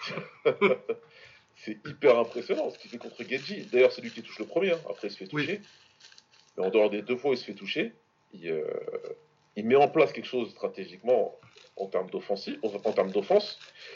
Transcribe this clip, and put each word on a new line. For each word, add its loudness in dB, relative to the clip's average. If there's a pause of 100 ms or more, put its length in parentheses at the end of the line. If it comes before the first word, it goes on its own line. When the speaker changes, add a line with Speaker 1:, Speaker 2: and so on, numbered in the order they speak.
(460)
Speaker 1:
<laughs> 6 (1040)
C'est -10
hyper 4
impressionnant -2
ce -14
qu'il -20
fait -12
contre -14
Geji. -8
D'ailleurs, 8
c'est -12
lui -10
qui -12
touche -14
le -6
premier, 0
hein. 0 (100)
Après, -8
il -14
se -16
fait -14
Speaker 2:
Oui. -2
Speaker 1:
toucher. -6 (960)
Mais -2
en 0
dehors 6
des -4
deux -2
fois 0
où 4
il -2
se -8
fait -10
toucher, -6 (400)
il, -10
euh, -2 (920)
il -4
met 4
en 8
place 4
quelque -12
chose -4
stratégiquement -2 (400)
en -8
termes -2
d'offensive, -6
en, 0
en -2
termes 2
d'offense. 2 (360)